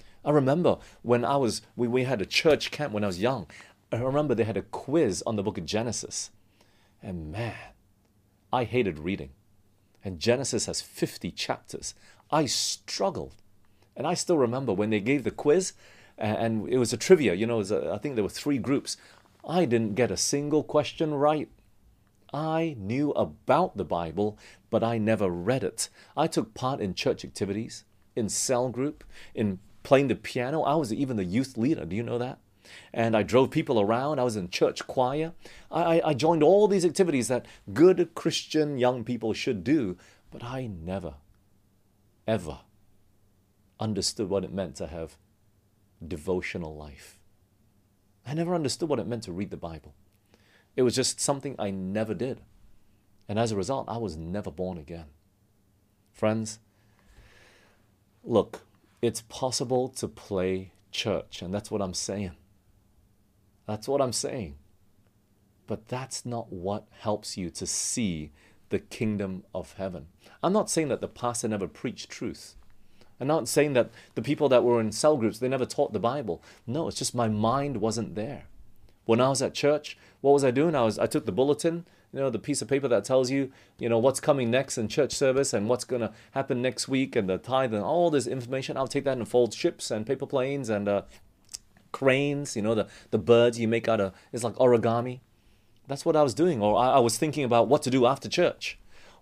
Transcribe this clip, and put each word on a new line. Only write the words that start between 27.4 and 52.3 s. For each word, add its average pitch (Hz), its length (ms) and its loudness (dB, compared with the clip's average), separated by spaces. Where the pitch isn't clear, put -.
in 110 120 -2
cell 123 400 0
group, 127 360 -4
in 101 260 -2
playing 139 240 6
the 104 80 0
piano. 131 460 -4
I 143 120 2
was 139 180 0
even 127 240 -2
the 98 80 0
youth 113 320 -2
leader. 123 280 0
Do 82 100 -6
you 113 80 -2
know 117 160 -4
that? 123 220 -8
And 113 240 2
I 104 60 4
drove 113 300 4
people 135 280 0
around. 127 380 0
I 123 60 2
was 120 100 0
in 90 160 -6
church - 380 0
choir. 143 460 -2
I, 165 300 2
I, 160 80 2
I 151 60 2
joined 156 280 2
all 196 240 8
these 190 180 4
activities 151 440 2
that 120 180 -2
good 170 440 6
Christian 147 600 -2
young 123 280 2
people 113 280 -2
should 104 300 -4
do, 113 340 0
but - 100 -16
I 127 240 -8
never, 87 480 -8
ever 87 320 -2
understood 107 500 -2
what 98 140 0
it 87 100 -8
meant 90 240 -6
to 85 120 -8
have 82 280 -12
devotional 85 680 -6
life. 73 460 -18
I 135 80 -8
never 170 200 -2
understood 160 340 -2
what 135 100 0
it 98 80 -4
meant 113 160 -6
to 92 100 -10
read 90 180 -6
the 90 60 -12
Bible. 80 380 -14
It 131 80 2
was 120 120 4
just 127 260 -2
something 139 380 -4
I 101 120 -4
never 98 420 -4
did. 110 300 -6